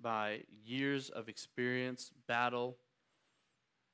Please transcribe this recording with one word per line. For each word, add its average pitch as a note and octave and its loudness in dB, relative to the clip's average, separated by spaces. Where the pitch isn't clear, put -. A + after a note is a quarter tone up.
by A2 0
years C3+ 0
of A2 -8
experience, B2+ -2
battle, B2 2